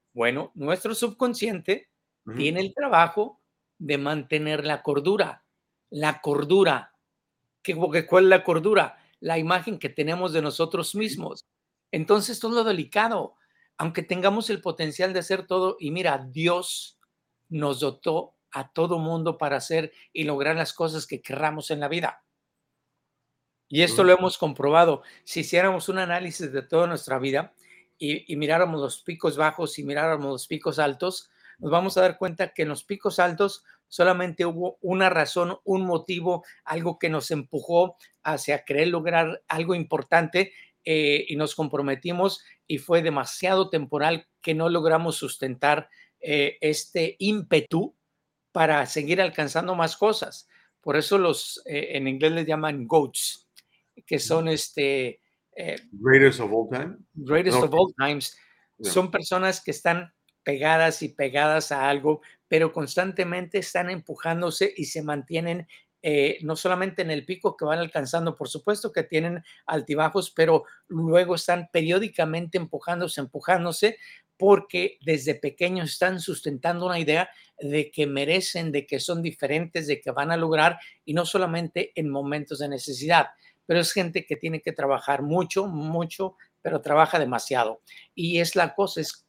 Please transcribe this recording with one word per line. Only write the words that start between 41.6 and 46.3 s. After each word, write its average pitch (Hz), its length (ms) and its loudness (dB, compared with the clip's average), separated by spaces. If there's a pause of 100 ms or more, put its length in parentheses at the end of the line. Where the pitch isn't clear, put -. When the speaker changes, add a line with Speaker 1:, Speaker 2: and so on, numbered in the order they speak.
Speaker 1:
y 147 120 -4
fue 170 240 2
demasiado 180 680 0
temporal 151 560 -2 (140)
que 165 120 -2
no 160 160 2
logramos 165 460 2
sustentar, 143 760 -2 (320)
eh, 147 400 0